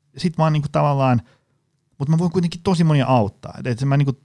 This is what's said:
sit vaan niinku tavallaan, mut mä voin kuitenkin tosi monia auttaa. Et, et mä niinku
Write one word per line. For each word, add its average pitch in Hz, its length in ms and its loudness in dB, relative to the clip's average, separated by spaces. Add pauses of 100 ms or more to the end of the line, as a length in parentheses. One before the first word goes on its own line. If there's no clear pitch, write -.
(180)
sit 170 200 -4
vaan 156 160 2
niinku 147 180 -2
tavallaan, 139 500 2 (800)
mut 139 100 -4
mä 160 80 2
voin 175 140 0
kuitenkin 175 320 -2
tosi 175 200 0
monia 151 220 2
auttaa. 120 540 -2
Et, 95 80 -8
et 120 180 -4
mä 139 120 2
niinku 139 160 0 (100)